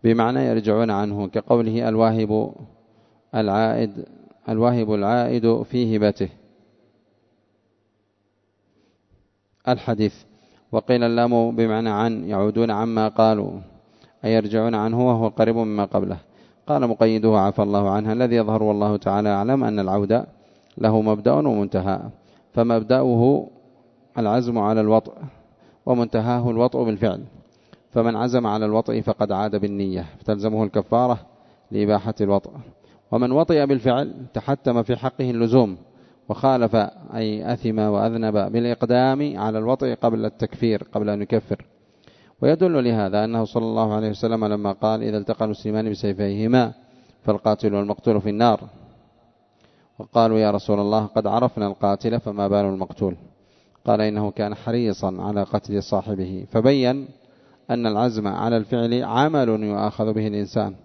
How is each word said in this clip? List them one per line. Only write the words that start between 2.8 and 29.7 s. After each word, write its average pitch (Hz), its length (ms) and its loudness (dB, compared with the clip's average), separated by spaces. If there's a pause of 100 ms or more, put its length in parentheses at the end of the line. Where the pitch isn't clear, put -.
العائد، 110 680 0 (440)
الواهب 113 460 0
العائد 117 680 0
في 117 340 -2
هبته". 101 320 0 (3500)
الحديث. 113 460 -2 (580)
وقيل 120 320 2
اللام 117 520 2
بمعنى 113 340 0
عن، 107 340 -2
يعودون 104 460 0
عما 110 380 0
قالوا، 107 420 2 (760)
أي 110 100 2
يرجعون 110 400 0
عنه 117 340 0
وهو 113 200 2
قريب 113 280 2
مما 107 280 -2
قبله. 95 320 -2 (500)
قال 143 200 0
مقيده: 110 520 2
عفى 98 240 2
الله 101 280 0
عنه: 107 220 -2
"الذي 120 240 0
يظهر 107 260 0
والله 104 340 0
تعالى 104 320 0
أعلم 117 360 0
أن 107 140 -2
العود 101 460 0 (540)
له 110 240 2
مبدأ 107 300 2
ومنتهى، 101 680 0 (520)
فمبدأه 120 920 2 (720)
العزم 117 400 0
على 110 220 2
الوطء، 107 320 2 (760)
ومنتهاه 120 640 0
الوطء 123 340 0
بالفعل". 107 400 -2 (680)
فمن 117 260 0
عزم 120 300 0
على 107 180 -2
الوطء 113 360 0
فقد 104 320 -2
عاد 101 240 -2
بالنية، 98 500 -4 (120)